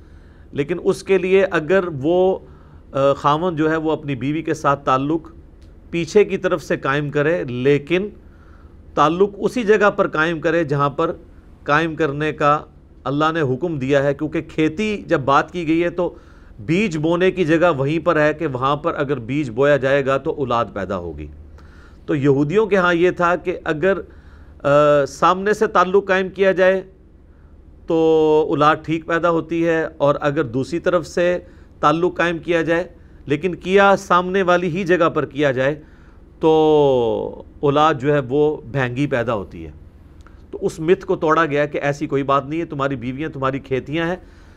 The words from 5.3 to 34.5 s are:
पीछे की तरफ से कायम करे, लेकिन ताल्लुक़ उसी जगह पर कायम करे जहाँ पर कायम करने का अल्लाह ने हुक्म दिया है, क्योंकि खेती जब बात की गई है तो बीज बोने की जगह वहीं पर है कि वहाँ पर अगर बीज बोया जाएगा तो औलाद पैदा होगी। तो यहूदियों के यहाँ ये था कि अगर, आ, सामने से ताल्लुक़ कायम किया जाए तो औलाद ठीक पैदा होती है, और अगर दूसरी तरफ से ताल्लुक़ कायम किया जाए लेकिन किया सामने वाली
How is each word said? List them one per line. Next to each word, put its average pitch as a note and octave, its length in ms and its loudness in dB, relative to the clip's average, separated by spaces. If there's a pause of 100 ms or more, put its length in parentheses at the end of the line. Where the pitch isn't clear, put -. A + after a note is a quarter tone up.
पीछे F3 320 2
की F#3 120 -4
तरफ F3+ 240 -2
से E3+ 180 -4
कायम D3 300 -2
करे, D3 340 0
लेकिन C#3+ 680 0 (840)
ताल्लुक़ F3 460 2
उसी A#3+ 240 -2
जगह G3+ 260 4
पर G3 180 0
कायम D#3 300 -2
करे E3 260 0
जहाँ C#3+ 260 0
पर E3 200 -2 (540)
कायम D#3 300 0
करने D3+ 380 -2
का D3 200 2 (520)
अल्लाह D3 260 0
ने E3 100 -2
हुक्म C#3 380 -2
दिया C3+ 220 2
है, C#3+ 120 0
क्योंकि D#3 300 -6
खेती F#3 640 -2
जब D3 200 -2
बात C#3+ 260 2
की F3 140 -8
गई D#3+ 140 0
है F3 120 0
तो F3 160 -2 (560)
बीज E3 360 0
बोने F3 320 2
की F3 140 -2
जगह E3 300 4
वहीं C#3+ 260 -2
पर E3 180 0
है D3+ 140 2
कि D#3 140 -6
वहाँ C3+ 300 -2
पर D#3+ 180 -4
अगर C#3 300 -4
बीज C3+ 260 -4
बोया C#3 280 4
जाएगा C3+ 400 2
तो D3+ 140 -6
औलाद A#2 420 -2
पैदा G2 220 -4
होगी। D#2 320 -10 (800)
तो E3+ 80 -2
यहूदियों D3 520 2
के F#3+ 80 0
यहाँ F3 180 2
ये F3 180 4
था F3 260 0
कि F3 140 -6 (160)
अगर, E3 300 0
आ, - 60 -8 (1040)
सामने F#3 460 0
से G#3+ 160 0
ताल्लुक़ F#3+ 360 2
कायम F#3+ 240 0
किया F#3+ 240 2
जाए F#3 260 4 (1080)
तो E3 100 0 (540)
औलाद D3+ 340 2
ठीक D#3+ 220 -4
पैदा E3 220 0
होती E3 320 -2
है, E3 260 0
और C#3+ 300 0
अगर D3 280 -2
दूसरी C3 340 -4
तरफ F3 260 0
से F3 200 -2 (560)
ताल्लुक़ E3 340 2
कायम E3+ 240 -2
किया E3 240 0
जाए E3+ 260 -2 (380)
लेकिन D3+ 280 -2
किया G3 420 4
सामने F#3 460 0
वाली F3+ 260 2